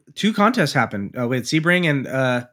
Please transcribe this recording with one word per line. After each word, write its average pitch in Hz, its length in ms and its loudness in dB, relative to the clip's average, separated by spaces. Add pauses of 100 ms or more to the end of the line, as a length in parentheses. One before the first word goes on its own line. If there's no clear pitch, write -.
(160)
two 208 180 -2
contests 214 400 2
happened, 110 440 -2
uh, 123 100 -2
with 123 180 -2
Sebring 170 440 2
and, 139 180 -2
uh, 123 460 0